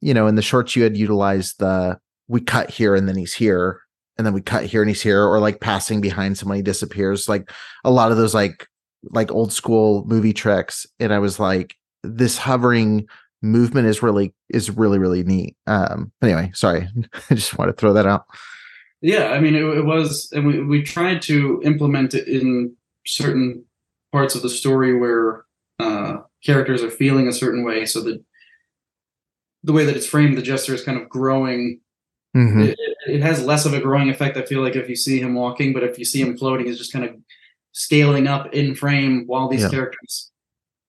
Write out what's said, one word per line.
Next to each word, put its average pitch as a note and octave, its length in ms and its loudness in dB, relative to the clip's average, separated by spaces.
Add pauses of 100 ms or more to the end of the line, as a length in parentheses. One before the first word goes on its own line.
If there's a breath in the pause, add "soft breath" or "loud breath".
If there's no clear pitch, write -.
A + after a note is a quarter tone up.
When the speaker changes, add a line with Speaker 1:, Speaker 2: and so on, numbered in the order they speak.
Speaker 1:
you C#3+ 140 0
know, A2 100 4
in G#2+ 100 4
the G#2+ 60 2
shorts A#2+ 340 0
you B2 80 2
had G#2+ 140 2
utilized G2 640 0
the, F#2 400 0 (280)
we A#2+ 140 0
cut - 300 -4
here G#2 240 2
and G2 120 2
then F#2+ 80 -2
he's F2+ 200 -6
here, F#2 440 0 (380)
and A2+ 80 -2
then G#2 80 0
we F#2+ 80 -2
cut - 240 -4
here G#2+ 160 0
and G#2+ 80 2
he's G2+ 140 -4
here, G2+ 200 4
or, G#2 160 4
like, G#2 220 0
passing G#2 400 -2
behind G2 360 -2
someone, G2 200 -6
he G2+ 60 -4
disappears. G2 680 -4
Like, G2+ 200 -2 (360 loud breath)
a B2+ 60 4
lot A#2 200 6
of A2+ 60 2
those, A2 160 2
like, G2+ 340 -2 (440)
like, A2+ 200 0
old A2 220 -2
school G#2+ 540 2
movie A2 260 2
tricks, - 520 -2 (140)
and G#2+ 140 0
I G#2 60 2
was G2+ 200 -2
like, F#2+ 360 -2 (280)
"This A2+ 340 -2
hovering A#2 720 2 (360 soft breath)
movement A#2 440 4
is G#2+ 140 0
really, G2+ 320 2 (160)
is A#2 220 -2
really, G#2 280 2
really F#2 240 0
neat." F#2 320 -2 (120)
Um, G2+ 440 -2 (120)
anyway, F2+ 320 2
sorry. F2 340 0 (200)
<laughs> - 200 -12
I B2 60 4
just - 240 -4
wanna F#2 140 0
throw G#2 200 4
that G2+ 140 4
out. G2+ 180 0 (760 loud breath)
Speaker 2:
Yeah, F3+ 280 0
I C3+ 120 -2
mean, D3+ 140 4
it, D#3 100 2
it D3 220 0
was, D#3 480 -2
and D3 140 0
we, D3 160 0
we C#3+ 180 0
tried F3 420 -2
to D3 400 0
implement C#3+ 520 0
it C3+ 120 -4
in B2+ 480 0 (300)
certain C3 580 -2 (480)
parts C#3 220 0
of A#2+ 80 -6
the B2 80 -4
story C3 480 2
where, A#2 480 0 (340)
uh, G#2+ 380 -4 (260)
characters C3 400 2
are A2+ 60 -4
feeling C3+ 380 0
a B2 60 -2
certain A#2+ 300 -2
way, A2+ 220 -4
so A2+ 160 -4
that A2 220 -6 (1400 soft breath)
the D3+ 100 0
way D3+ 120 6
that C#3 100 0
it's B2+ 120 -6
framed, D3 300 4
the B2 40 -4
Jester C3+ 320 -4
is B2 100 -6
kind C3 160 -6
of - 100 -16
growing. B2+ 720 -2 (560)
Speaker 1:
Mm-hmm. G#2+ 260 6
Speaker 2:
It, G#2+ 80 6 (100)
it, - 180 -8 (100)
it C#3+ 140 0
has D3+ 220 0
less D3 220 2
of C#3+ 80 0
a B2+ 80 0
growing C3+ 280 2
effect, C3+ 280 -2
I B2+ 80 -6
feel C3+ 160 -2
like, B2+ 140 -2
if B2 140 -6
you B2 60 -6
see C3 260 -2
him B2+ 140 -2
walking, B2 380 -2
but B2+ 100 -2
if B2 160 -4
you A#2+ 60 -8
see C3+ 160 -2
him A#2+ 160 -2
floating, B2+ 280 -2
he's A#2+ 120 -6
just - 160 -14
kind B2+ 120 -6
of A2+ 100 -12 (580 soft breath)
scaling C#3+ 540 2
up C#3 260 -2
in C#3+ 220 0
frame C#3 520 0
while C3 200 -2
these B2+ 140 0
Speaker 1:
Yeah. G2+ 80 2
Speaker 2:
characters' - 640 -8 (580)